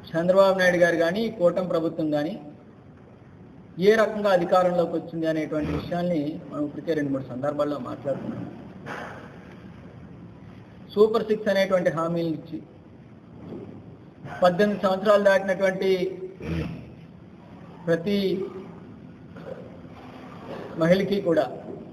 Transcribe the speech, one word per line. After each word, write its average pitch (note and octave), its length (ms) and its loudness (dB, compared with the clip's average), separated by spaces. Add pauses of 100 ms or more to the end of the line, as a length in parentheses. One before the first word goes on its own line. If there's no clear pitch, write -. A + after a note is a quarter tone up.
చంద్రబాబు F#3 500 6
నాయుడు F3+ 180 4
గారు E3+ 180 6
కానీ, F#3 340 2
కూటమి F3 400 2
ప్రభుత్వం E3 420 0
కానీ D3+ 300 -2 (1400)
ఏ G3+ 160 8
రకంగా G#3 360 2
అధికారంలోకి F3 640 4
వచ్చింది D#3+ 340 -4
అనేటువంటి D#3 440 -2
విషయాల్ని E3 680 -2 (120)
మనం D3 140 -4
ఇప్పటికే D3+ 280 -6
రెండు C#3+ 160 0
మూడు C3+ 200 -2
సందర్భాల్లో C#3+ 500 -2
మాట్లాడుకున్నాం. A#2+ 680 -6 (2500)
సూపర్ A3 280 6
సిక్స్ G#3 240 0
అనేటువంటి F#3+ 420 4
హామీలను E3 440 0
ఇచ్చి, - 300 -10 (1800)
పద్దెనిమిది G3 400 4
సంవత్సరాలు G3+ 400 4
దాటినటువంటి F#3+ 680 2 (1900)
ప్రతి F#3+ 600 0 (2250)
మహిళకి G3 440 4
కూడా D#3 240 4 (480)